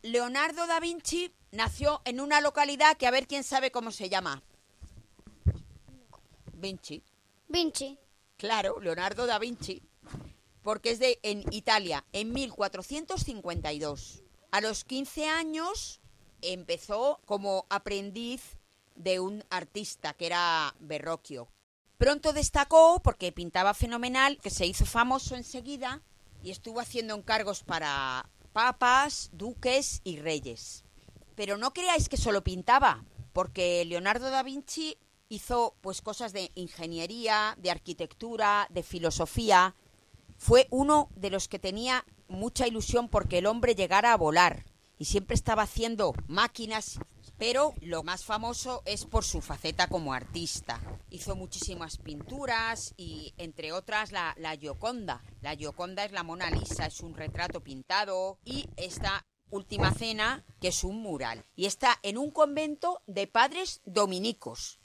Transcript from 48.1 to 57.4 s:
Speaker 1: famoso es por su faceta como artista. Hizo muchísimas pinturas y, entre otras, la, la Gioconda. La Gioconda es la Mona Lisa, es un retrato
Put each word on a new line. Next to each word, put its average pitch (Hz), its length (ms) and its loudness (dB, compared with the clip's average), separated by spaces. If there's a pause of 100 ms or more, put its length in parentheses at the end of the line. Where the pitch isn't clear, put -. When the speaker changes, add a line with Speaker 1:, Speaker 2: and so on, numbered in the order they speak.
Speaker 1:
famoso 233 600 -4
es 202 220 -4
por 220 180 0
su - 160 -4
faceta 160 480 -2
como 160 240 -2
artista. 127 680 -6 (300)
Hizo 190 260 -8
muchísimas 185 640 -8
pinturas 226 1000 -4
y, 156 400 -12
entre 160 340 -10
otras, 196 400 -4
la, 175 260 -4
la 160 180 -6
Gioconda. 151 680 -6 (160)
La 147 160 -8
Gioconda 175 480 -6
es 202 80 -10
la 185 120 -6
Mona 170 260 -4
Lisa, 156 340 -4
es - 160 -8
un 165 140 -12
retrato 170 480 -6